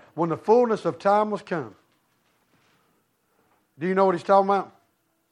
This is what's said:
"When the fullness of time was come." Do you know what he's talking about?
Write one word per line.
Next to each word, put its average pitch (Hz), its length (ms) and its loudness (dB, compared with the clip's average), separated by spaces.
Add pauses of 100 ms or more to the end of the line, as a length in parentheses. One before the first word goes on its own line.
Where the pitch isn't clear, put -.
(140)
"When 165 160 -4
the 151 80 -4
fullness 226 480 0
of 165 120 -4
time 208 320 0
was 202 120 -8
come." 135 320 -10 (2000)
Do 151 80 -6
you 185 80 -2
know 190 120 2
what 185 80 2
he's 165 100 -8
talking 196 240 4
about? 196 240 -4 (600)